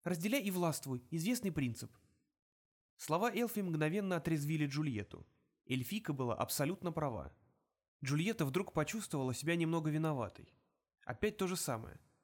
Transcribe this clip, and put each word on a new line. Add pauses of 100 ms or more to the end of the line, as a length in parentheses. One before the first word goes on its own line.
Разделяй
и
властвуй,
известный
принцип». (1040)
Слова
Элфи
мгновенно
отрезвили
Джульетту. (400)
Эльфийка
была
абсолютно
права. (720)
Джульетта
вдруг
почувствовала
себя
немного
виноватой. (520)
Опять
то
же
самое. (240)